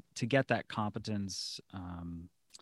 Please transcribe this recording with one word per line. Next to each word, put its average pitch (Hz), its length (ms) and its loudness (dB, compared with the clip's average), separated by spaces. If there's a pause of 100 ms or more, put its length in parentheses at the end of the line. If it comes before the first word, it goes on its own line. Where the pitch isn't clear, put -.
(160)
to - 100 0
get 135 220 6
that 117 200 2
competence, 104 920 -2 (140)
um, 87 560 -6 (320)